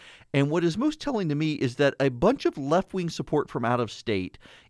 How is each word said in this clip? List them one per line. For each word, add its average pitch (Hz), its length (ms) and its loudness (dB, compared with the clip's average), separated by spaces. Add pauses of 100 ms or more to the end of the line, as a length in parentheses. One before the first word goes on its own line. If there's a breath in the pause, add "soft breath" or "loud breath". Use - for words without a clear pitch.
(340 loud breath)
And 143 160 2
what 170 140 2
is 170 120 2
most 302 240 -2
telling 214 280 -2
to 143 80 0
me 156 160 0
is 127 240 -2
that 143 240 4
a 139 80 4
bunch 151 360 2
of - 140 -2
left-wing 170 500 0
support 147 400 -2
from 123 160 -4
out 120 140 2
of 117 100 0
state 95 480 -4 (340 soft breath)